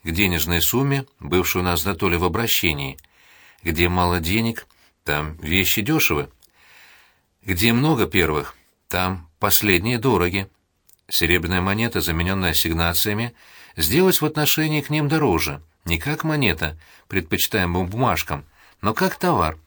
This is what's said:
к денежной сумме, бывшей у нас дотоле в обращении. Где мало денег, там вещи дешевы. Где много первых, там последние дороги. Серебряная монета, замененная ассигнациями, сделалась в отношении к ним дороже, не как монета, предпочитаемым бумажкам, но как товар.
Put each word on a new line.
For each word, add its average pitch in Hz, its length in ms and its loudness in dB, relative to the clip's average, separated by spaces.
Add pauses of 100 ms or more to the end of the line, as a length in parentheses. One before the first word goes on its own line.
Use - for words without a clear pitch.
к 82 80 -6
денежной 85 500 2
сумме, 135 460 0 (120)
бывшей 90 440 0
у - 20 -2
нас 85 180 0
дотоле 90 360 0
в 90 60 0
обращении. 80 760 -2 (640)
Где 85 260 0
мало 87 320 2
денег, 113 460 -2 (360)
там 76 360 -4
вещи 92 440 0
дешевы. 92 480 0 (1120)
Где 101 300 0
много 123 340 2
первых, 76 500 0 (320)
там 90 500 -4
последние 104 600 2
дороги. 98 500 0 (600)
Серебряная 87 520 0
монета, 101 400 -2
замененная 85 500 0
ассигнациями, 85 840 -2 (420)
сделалась 156 440 2
в 151 60 0
отношении 151 540 0
к 147 100 -10
ним 147 180 0
дороже, 90 540 0 (220)
не 85 140 -2
как 147 260 -6
монета, 87 540 0 (300)
предпочитаемым 90 760 0
бумажкам, 95 580 -2 (380)
но - 100 0
как 190 240 -2
товар. 87 400 0 (100)